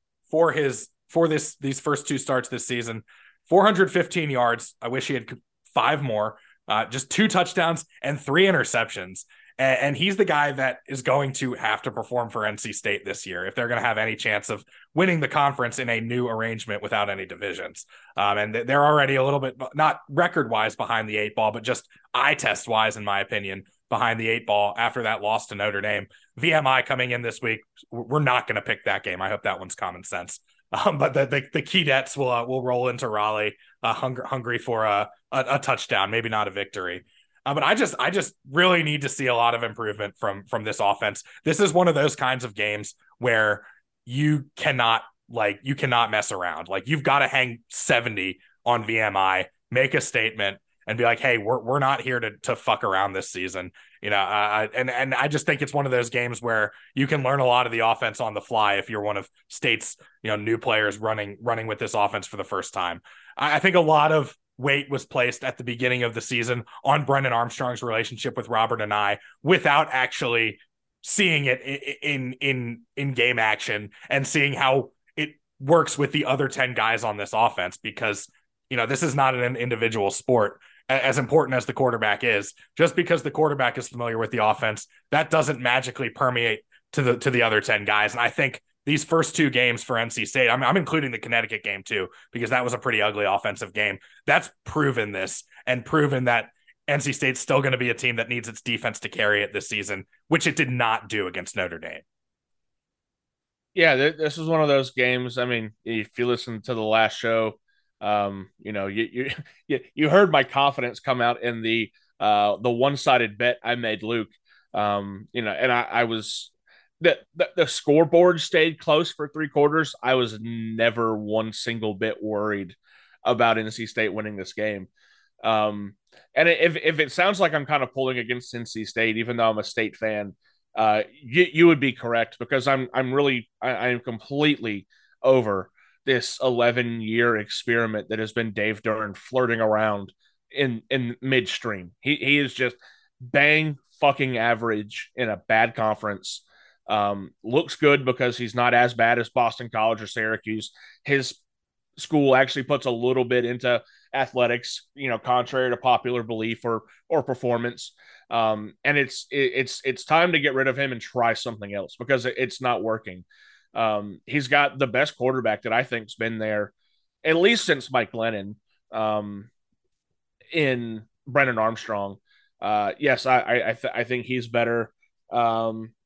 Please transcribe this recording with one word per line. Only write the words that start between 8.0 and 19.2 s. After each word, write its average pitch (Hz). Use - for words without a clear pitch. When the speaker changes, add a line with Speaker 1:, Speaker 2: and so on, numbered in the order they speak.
Speaker 1:
and 143
three 165
interceptions. 113
A-, 135
and 135
he's 190
the 196
guy 147
that 131
is 135
going 135
to 127
have 107
to -
perform 117
for 107
N 104
C 107
State -
this 95
year 90
if 98
they're 120
gonna 117
have 117
any 110
chance 107
of 104
winning 175
the 139
conference 139
in 123
a 113
new 120
arrangement 110
without 104
any 98
divisions. 90
Um, 101
and 107
th-, 117
they're 143
already 143
a 131